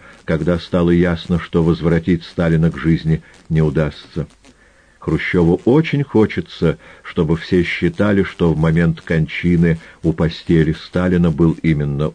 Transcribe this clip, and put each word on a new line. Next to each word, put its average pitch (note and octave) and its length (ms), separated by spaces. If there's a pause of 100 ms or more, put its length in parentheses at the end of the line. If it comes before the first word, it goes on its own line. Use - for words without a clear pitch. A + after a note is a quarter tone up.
(240)
когда E2 340
стало F2 340
ясно, F2 460
что E2 260
возвратить E2 600
Сталина E2 480
к - 80
жизни D#2+ 420 (280)
не D#2+ 120
удастся. D2+ 640 (720)
Хрущеву E2+ 640
очень C#3+ 400
хочется, F2+ 760 (240)
чтобы E2 360
все F2+ 260
считали, G2 600
что E2+ 300
в D2+ 40
момент E2 420
кончины E2 800 (240)
у E2 80
постели D#2+ 640
Сталина F2+ 580
был D#2+ 300
именно D2 540